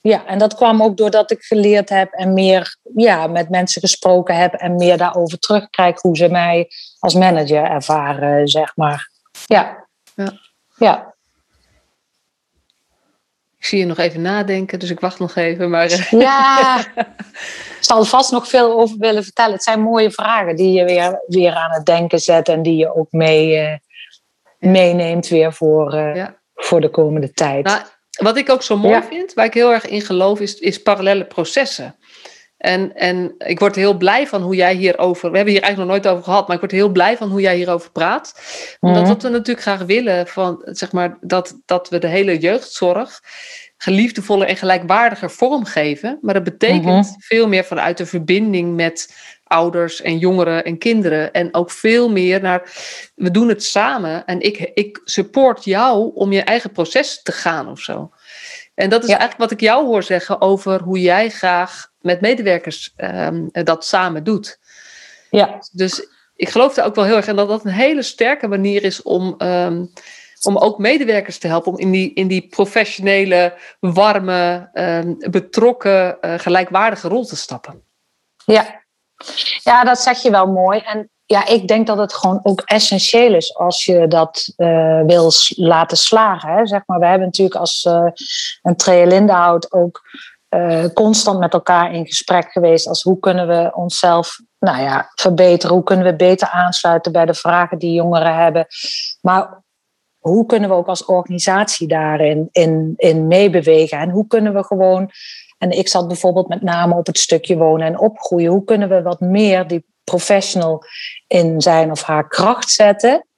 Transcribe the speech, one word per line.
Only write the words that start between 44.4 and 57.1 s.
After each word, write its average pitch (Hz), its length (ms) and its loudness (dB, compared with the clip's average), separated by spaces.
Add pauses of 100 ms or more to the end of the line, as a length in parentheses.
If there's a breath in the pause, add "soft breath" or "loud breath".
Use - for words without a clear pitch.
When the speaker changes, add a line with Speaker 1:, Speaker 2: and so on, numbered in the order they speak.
Speaker 2:
en 190 100 -2
gelijkwaardiger 185 760 0
vormgeven. 226 880 -4
Maar 202 140 -4
dat 190 100 -2
betekent 180 400 0
Speaker 1:
Mhm. 190 340 2
Speaker 2:
veel 226 300 0
meer 185 160 0
vanuit 175 340 -4
de 175 80 -8
verbinding 180 720 -2
met 165 380 -4 (300 loud breath)
ouders 170 580 -2
en 170 160 -4
jongeren 170 460 0
en 170 140 -8
kinderen. 175 540 -2
En 175 220 -4
ook 175 160 -2
veel 233 400 0
meer 185 300 0
naar, 180 320 -4 (420 loud breath)
we 180 160 -2
doen 220 180 2
het 202 160 -2
samen 196 640 -4
en 180 140 -6
ik, 202 340 -4
ik 208 300 -6
support 233 600 0
jou 220 500 0
om 196 180 -2
je 196 100 0
eigen 208 300 -4
proces 214 500 -4